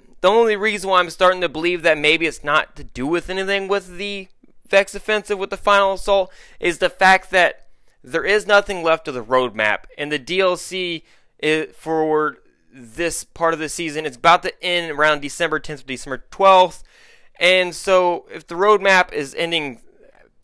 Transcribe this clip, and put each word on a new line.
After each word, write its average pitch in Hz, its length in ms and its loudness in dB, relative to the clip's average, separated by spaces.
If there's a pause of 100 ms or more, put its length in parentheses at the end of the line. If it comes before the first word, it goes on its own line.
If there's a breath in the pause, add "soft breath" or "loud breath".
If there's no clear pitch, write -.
(200)
the 180 100 4
only 220 280 4
reason 196 320 -4
why 185 100 2
I'm 175 100 0
starting 185 300 2
to 180 80 -2
believe 160 360 -4
that 156 140 4
maybe 156 280 2
it's 147 180 -6
not 147 320 0
to 147 80 -14
do 123 240 -8
with 170 220 -2
anything 190 400 -4
with 185 260 -4
the 196 320 -10 (400)
Vex 196 260 2
Offensive 208 460 -4
with 196 120 -6
the 196 40 -6
Final 202 380 2
Assault 190 400 -2 (260 soft breath)
is 175 200 -2
the 180 100 0
fact 190 420 2
that 180 300 2 (460)
there 135 160 -4
is 196 220 0
nothing 202 380 2
left 160 240 0
of 139 80 -10
the 120 80 -8
roadmap, 110 640 0 (120)
and 147 140 -8
the 147 80 -4
D 160 200 -4
L 180 180 0
C 175 480 -8 (340)
is, 156 360 -2
for 156 640 -2 (340)
this 127 520 -8
part 165 320 -2
of 151 40 -10
the 156 80 -6
season, 156 380 -8
it's 131 100 -8
about - 280 2
to - 200 -10
end 175 280 -4
around 147 320 0
December 156 360 -4
tenth 147 200 -10
to 135 80 -20
December 131 420 -10
twelfth. 185 540 4 (560 soft breath)
And 180 340 2
so 185 580 0
if 160 140 -16
the - 80 -14
roadmap 190 580 2
is 139 220 -8
ending 156 480 -6 (640)